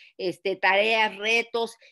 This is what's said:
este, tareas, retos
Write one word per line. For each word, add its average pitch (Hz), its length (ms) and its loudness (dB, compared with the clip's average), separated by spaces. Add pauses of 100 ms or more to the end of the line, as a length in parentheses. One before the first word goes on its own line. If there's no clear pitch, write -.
(180)
este, 180 400 -4
tareas, 208 580 2
retos 226 600 -2 (140)